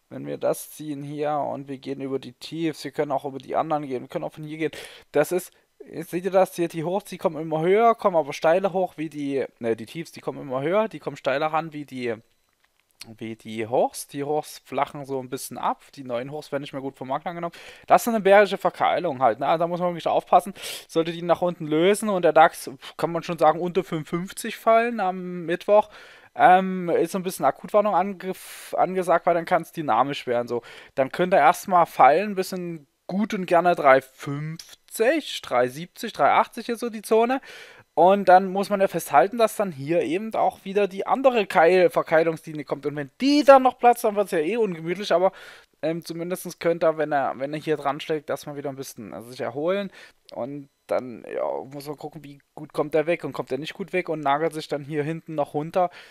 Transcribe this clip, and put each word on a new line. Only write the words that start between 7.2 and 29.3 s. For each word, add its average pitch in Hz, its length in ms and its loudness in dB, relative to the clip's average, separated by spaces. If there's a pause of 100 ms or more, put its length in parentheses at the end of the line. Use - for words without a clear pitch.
immer 156 200 -4
höher, 214 340 4
kommen 202 220 0
aber 143 160 0
steiler 180 400 2
hoch 180 240 -4
wie 156 140 -6
die, 139 340 -4 (160)
ne, 113 160 -2
die 113 100 -12
Tiefs, 160 240 -12
die - 100 -20
kommen 139 200 -10
immer 135 220 -6
höher, 202 260 0
die 160 100 -14
kommen 143 180 -10
steiler 143 320 -2
ran 156 240 -4
wie 147 120 -10
die, 123 300 -6 (1040)
wie 113 160 -10
die 110 320 -8
Hochs. 160 400 -2
Die 139 160 -10
Hochs 151 420 -6
flachen 139 420 -8
so 135 120 -6
ein 127 100 -12
bisschen 131 300 -12
ab, - 240 -6 (140)
die 139 80 -16
neuen 127 260 -8
Hochs 151 220 -14
werden 139 80 -2
nicht 143 120 -14
mehr - 100 -10
gut 135 140 -10
vom 127 120 -14
Markt 147 180 -6
angenommen. 170 260 -8 (360)
Das 180 140 6
ist - 60 -4
eine 226 120 0
bärische 196 380 6
Verkeilung 143 600 0
halt, 120 200 4
ne? 139 80 -2
Also 165 160 2
da - 20 -2
muss 170 140 -4
man 180 80 0
wirklich 170 180 -6
aufpassen, 170 480 2 (320)
sollte 165 240 0
die 170 120 -8
nach 170 200 0
unten 175 240 -2
lösen 180 420 2
und 185 140 -2
der 165 100 4
dax, 160 380 4 (260)
kann 160 140 -2
man 170 140 -6
schon - 140 -8
sagen, 156 200 4
unter 175 240 -2
fünfundfünfzig 175 760 -8
fallen 226 440 2
am 180 460 -6
Mittwoch, 202 420 2 (480)
ähm, 185 540 4
ist 151 200 2
so 196 80 -4
ein 180 60 -8
bisschen 175 200 -6
Akutwarnung 202 520 2
angef-, 185 800 -6
angesagt, 175 520 0
weil 175 80 4